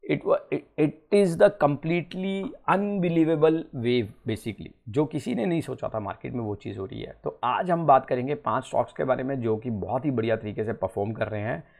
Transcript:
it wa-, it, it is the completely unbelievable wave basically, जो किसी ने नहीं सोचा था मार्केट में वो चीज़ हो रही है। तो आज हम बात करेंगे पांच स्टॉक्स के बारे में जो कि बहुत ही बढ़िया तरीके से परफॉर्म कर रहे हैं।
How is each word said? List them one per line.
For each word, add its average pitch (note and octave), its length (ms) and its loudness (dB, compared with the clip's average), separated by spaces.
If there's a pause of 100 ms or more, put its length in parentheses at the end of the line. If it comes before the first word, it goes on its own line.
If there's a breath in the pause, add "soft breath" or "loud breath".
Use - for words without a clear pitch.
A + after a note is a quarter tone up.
(120)
it D3 60 0
wa-, - 360 0
it, C#3 60 -2 (200)
it - 100 4 (240)
is G3+ 220 6
the G3+ 140 8 (140)
completely F3 840 -2 (220)
unbelievable E3 880 2 (180)
wave A#2+ 300 0 (220)
basically, G#2+ 400 -6 (200)
जो C#3 160 2
किसी D#3 300 -4
ने A3+ 120 0
नहीं E3+ 140 0
सोचा B2+ 280 -6
था A2 120 -4
मार्केट G2+ 320 -8
में B2 80 -4
वो G#2+ 140 -4
चीज़ G2+ 240 -10
हो G2 80 -6
रही A2 160 -10
है। - 220 -12
तो - 200 -6
आज B2 260 0
हम E3+ 160 2
बात C3+ 200 8
करेंगे C3 280 -2
पांच B2 300 -2
स्टॉक्स - 280 -2
के - 120 -2
बारे B2+ 180 0
में C3 180 -4
जो A2+ 160 2
कि B2 140 -6
बहुत G#2+ 340 -4
ही D3+ 60 2
बढ़िया A2+ 260 0
तरीके G#2 280 -4
से A2 80 -4
परफॉर्म G2+ 400 -4
कर G#2+ 160 -2
रहे G#2 120 -4
हैं। C3+ 280 -6 (120)